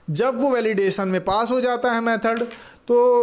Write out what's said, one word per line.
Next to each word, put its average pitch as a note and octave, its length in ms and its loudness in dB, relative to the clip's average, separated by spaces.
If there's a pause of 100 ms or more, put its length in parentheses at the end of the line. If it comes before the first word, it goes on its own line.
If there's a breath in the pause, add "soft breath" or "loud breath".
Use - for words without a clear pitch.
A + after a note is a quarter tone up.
जब A3+ 320 0
वो C#4+ 80 2
वैलिडेशन G3+ 580 0
में F#3 160 -2
पास G#3 260 0
हो B3+ 120 0
जाता B3 300 0
है A3+ 100 -2
मेथड, A3+ 420 -2 (440 loud breath)
तो A#3+ 100 2 (260)